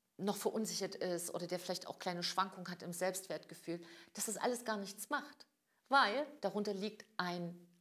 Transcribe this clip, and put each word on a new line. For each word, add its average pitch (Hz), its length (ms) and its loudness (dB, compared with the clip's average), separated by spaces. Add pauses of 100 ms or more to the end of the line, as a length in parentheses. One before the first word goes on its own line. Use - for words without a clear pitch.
(180)
noch 202 200 2
verunsichert 196 580 0
ist 175 380 -2
oder 170 140 -2
der 180 120 0
vielleicht - 280 -4
auch - 120 -8
kleine 175 240 -2
Schwankungen 185 480 0
hat 175 120 -10
im 175 100 -4
Selbstwertgefühl, 170 880 -2 (320)
dass - 120 -2
das 214 120 -2
alles 240 260 0
gar 220 140 0
nichts 196 320 -6
macht, - 360 -4 (440)
weil 254 360 8 (160)
darunter 202 320 2
liegt 208 320 -4 (120)
ein, 175 420 -2 (220)